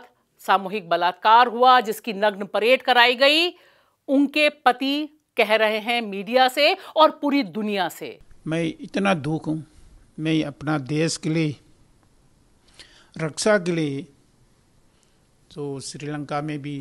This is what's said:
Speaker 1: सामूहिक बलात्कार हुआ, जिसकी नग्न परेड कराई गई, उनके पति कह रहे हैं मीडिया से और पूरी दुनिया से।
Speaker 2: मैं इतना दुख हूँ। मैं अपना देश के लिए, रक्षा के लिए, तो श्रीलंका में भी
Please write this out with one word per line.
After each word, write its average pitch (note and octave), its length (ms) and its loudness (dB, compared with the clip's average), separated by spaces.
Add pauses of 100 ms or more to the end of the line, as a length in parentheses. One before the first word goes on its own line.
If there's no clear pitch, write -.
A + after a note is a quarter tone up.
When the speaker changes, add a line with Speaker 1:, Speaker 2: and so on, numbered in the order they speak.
(420)
Speaker 1:
सामूहिक F#3+ 460 -2
बलात्कार G3 600 4
हुआ, B3 320 6
जिसकी G#3+ 320 -8
नग्न G3+ 340 -2
परेड A#3+ 360 2
कराई B3 340 4
गई, D4+ 340 2 (580)
उनके C#4+ 400 2 (120)
पति C#4 480 0 (280)
कह G#3+ 200 2
रहे G#3+ 240 0
हैं A#3+ 240 -2
मीडिया G#3 460 0
से D4+ 220 2 (240)
और D#4 240 4
पूरी C#4+ 240 0
दुनिया G3 460 -4
से। B2+ 280 -14 (280)
Speaker 2:
मैं E3 180 -4
इतना G3 560 -4
दुख D3+ 260 -6
हूँ। D#3 160 -6 (580)
मैं D#3 260 -2
अपना D3 320 -6 (100)
देश D#3 280 -2
के - 140 -8
लिए, D#3+ 240 -2 (1600)
रक्षा D#3+ 420 0
के F3 140 -2
लिए, D3 340 -4 (1400)
तो C#3+ 300 -10
श्रीलंका D3 640 -8
में D3+ 160 -8
भी C#3+ 220 -10